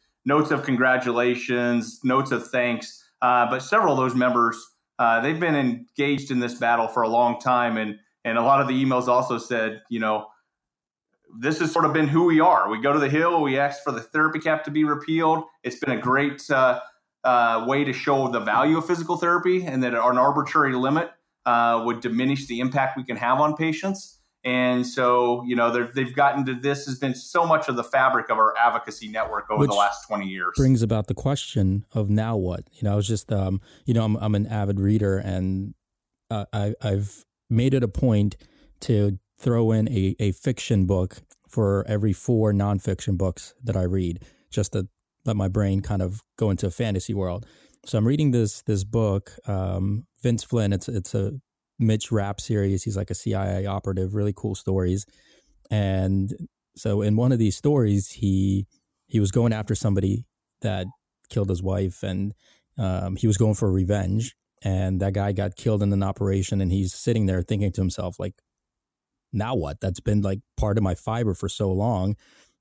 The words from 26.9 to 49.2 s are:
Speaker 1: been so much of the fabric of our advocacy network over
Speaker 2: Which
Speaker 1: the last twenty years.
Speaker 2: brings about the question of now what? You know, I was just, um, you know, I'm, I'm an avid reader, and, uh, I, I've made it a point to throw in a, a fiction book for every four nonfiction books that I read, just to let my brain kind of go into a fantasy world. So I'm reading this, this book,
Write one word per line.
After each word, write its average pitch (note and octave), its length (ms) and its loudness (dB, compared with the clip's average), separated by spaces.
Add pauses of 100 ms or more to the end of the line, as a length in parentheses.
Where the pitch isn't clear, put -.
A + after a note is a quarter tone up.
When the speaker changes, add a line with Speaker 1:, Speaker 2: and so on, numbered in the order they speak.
Speaker 1:
been C3 140 -2
so E3+ 320 0
much D#3 220 2
of B2+ 80 -2
the A#2 80 -2
fabric C3 460 2
of A2+ 80 0
our A2 200 4
advocacy A2+ 500 0
network G#2 420 -6
over A2 120 2
Speaker 2:
Which C#3 80 4
Speaker 1:
the G2+ 60 0
last G2+ 320 0
twenty G2+ 200 -4
years. F#2 280 -6
Speaker 2:
brings C3 260 4
about G#2+ 260 0
the - 80 -4
question G2+ 800 -2
of G#2+ 160 -2
now A2 260 2
what? F2+ 280 -2 (100)
You - 100 -10
know, G2+ 100 0
I - 20 2
was G2+ 120 0
just, A2 240 -2
um, G2 280 0 (260)
you B2+ 80 0
know, A2+ 100 2
I'm, G#2+ 140 2
I'm G#2+ 160 -2
an G2+ 140 0
avid G2+ 320 -2
reader, G2+ 380 2
and, F#2+ 560 -4 (580)
uh, G#2 220 -4
I, G#2 280 -2
I've G2+ 440 -2 (240)
made B2 260 4
it B2 80 2
a A2+ 40 0
point G#2 500 2 (440)
to G2+ 380 2 (200)
throw A#2 320 2
in A2 160 2
a, F#2+ 320 0
a G#2 120 0
fiction G#2 540 0
book F#2 320 0 (320)
for G2+ 380 0
every G#2 260 0
four A2 400 2
nonfiction G2+ 640 0
books - 460 -4
that A2+ 120 -4
I F#2 80 0
read, F2+ 400 -2 (280)
just - 220 -2
to G2 140 -4 (380)
let A2 100 0
my G2 120 0
brain G2 340 0
kind F#2+ 220 -4
of F#2+ 180 -6 (160)
go G#2 140 0
into F#2+ 160 -2
a F2+ 40 -2
fantasy G#2 440 -4
world. F#2+ 320 -4 (380)
So - 120 -2
I'm G#2+ 100 2
reading D3 220 2
this, A#2 320 0
this G2 220 -2
book, G#2+ 480 -2 (160)